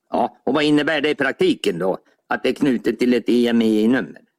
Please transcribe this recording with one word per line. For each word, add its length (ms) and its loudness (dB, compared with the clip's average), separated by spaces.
Ja, 340 -4
och 100 -2
vad 100 0
innebär 380 2
det 80 0
i 60 0
praktiken 640 -2
då? 180 -2
Att 160 -6
det 60 2
är 40 -2
knutet 460 -2
till 140 2
ett 160 -2
I 180 2
M 140 2
E-nummer? 600 0